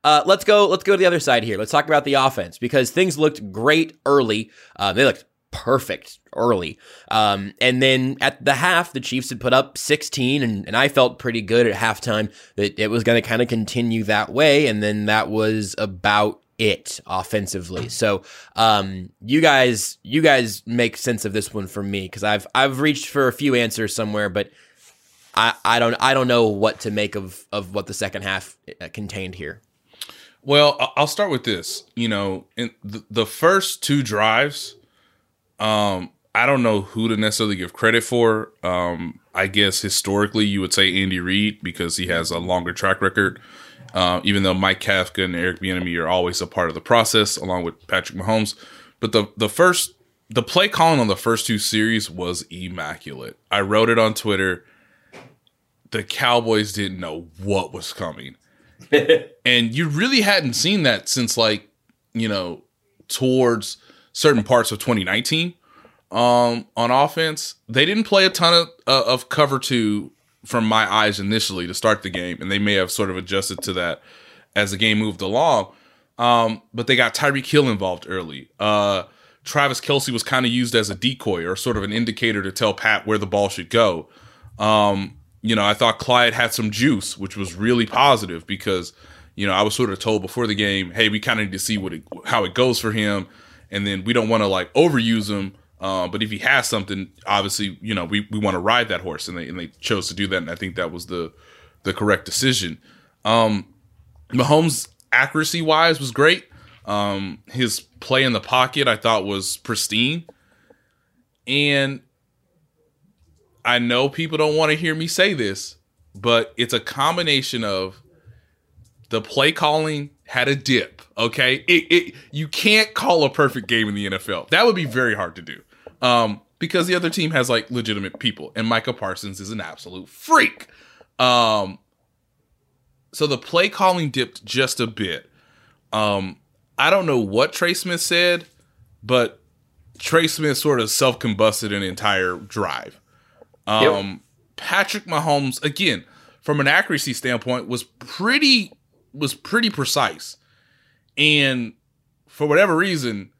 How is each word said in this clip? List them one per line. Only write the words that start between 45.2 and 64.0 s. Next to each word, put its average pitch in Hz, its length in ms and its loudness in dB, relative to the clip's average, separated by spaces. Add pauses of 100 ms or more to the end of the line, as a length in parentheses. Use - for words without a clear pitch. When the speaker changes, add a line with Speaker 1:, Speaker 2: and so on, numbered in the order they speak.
Speaker 2:
and 90 100 -4
Eric 87 260 -4
Bieniemy 90 380 -4
are 80 100 -2
always 87 340 0
a 87 40 -6
part 87 220 -2
of 78 60 -6
the 82 80 -10
process 113 560 2
along 90 260 -4
with - 220 -10
Patrick 92 320 -4
Mahomes. 107 360 -2 (460)
But 107 120 -4
the, 107 160 2 (100)
the 107 100 0
first, 180 460 2 (340)
the 117 140 0
play 180 260 0
calling 165 320 2
on 117 60 0
the 98 100 0
first 113 300 -2
two 110 120 0
series 110 520 -2
was 90 400 -6
immaculate. 78 880 -12 (120)
I 101 120 2
wrote 107 260 4
it 117 100 4
on 110 140 4
Twitter. 95 540 -2 (1200)
The 107 120 -4
Cowboys 113 720 0
didn't 95 260 -6
know 85 280 -10 (140)
what 95 300 -2
was - 220 -12
coming. 67 420 -12 (540)
Speaker 3:
<laughs> 147 160 4 (400)
Speaker 2:
And 120 280 4
you 160 140 0
really 220 340 2
hadn't 185 320 2
seen 180 300 0
that 110 220 0
since, 120 300 -2
like, 110 320 0 (460)
you 113 140 -2
know, 92 340 -6 (460)
towards 127 680 0 (380)